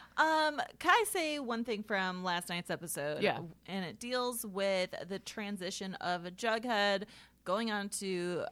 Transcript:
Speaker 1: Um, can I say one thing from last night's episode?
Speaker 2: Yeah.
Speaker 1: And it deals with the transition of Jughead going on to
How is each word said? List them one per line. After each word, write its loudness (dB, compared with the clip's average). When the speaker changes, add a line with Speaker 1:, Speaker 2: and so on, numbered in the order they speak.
Speaker 1:
Um, 4
can 2
I 8
say 0
one -2
thing -2
from 0
last 0
night's -4
episode? -2
Speaker 2:
Yeah. 2
Speaker 1:
And -4
it -8
deals -2
with 0
the -4
transition -6
of -2
Jughead 2
going 0
on -2
to 0